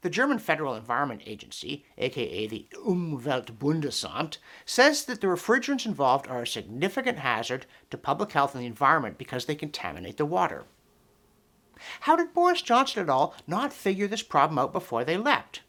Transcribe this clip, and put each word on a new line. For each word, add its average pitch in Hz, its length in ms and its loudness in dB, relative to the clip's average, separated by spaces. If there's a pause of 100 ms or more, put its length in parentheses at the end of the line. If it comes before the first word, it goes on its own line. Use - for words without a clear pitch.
The 180 80 -2
German 254 280 2
Federal 151 360 -2
Environment 117 520 -4
Agency, - 580 -12 (140)
A 127 100 0
K 127 140 -4
A 107 240 -4
the 107 280 -10
Umweltbundesamt, 151 1600 -2 (260)
says 294 400 4
that 240 160 -6
the 202 60 0
refrigerants 240 580 0
involved 139 440 2
are 123 140 -6
a 120 40 -4
significant 160 720 -4
hazard 123 480 -2 (240)
to - 80 -10
public 143 340 -2
health 139 220 2
and 127 80 -8
the 123 40 -6
environment 135 520 2
because 127 260 -6
they 151 100 -2
contaminate 90 600 -8
the 151 80 0
water. 151 400 0 (1400)
How 311 160 4
did 339 180 0
Boris 349 280 4
Johnson 240 400 2
et 156 80 0
al. 135 240 4 (120)
not 240 260 -2
figure 196 340 0
this 208 160 -4
problem 147 360 4
out 135 140 2
before 123 320 -2
they 160 120 0
leapt? 233 520 0